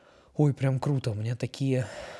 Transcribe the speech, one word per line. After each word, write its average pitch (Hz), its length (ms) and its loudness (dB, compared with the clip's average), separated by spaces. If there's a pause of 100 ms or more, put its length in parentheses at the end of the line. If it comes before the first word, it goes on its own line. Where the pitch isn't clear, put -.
(360)
Ой, 147 180 6
прям 131 260 0
круто, 135 320 0
у - 20 -4
меня 110 220 -4
такие, 131 500 0 (340)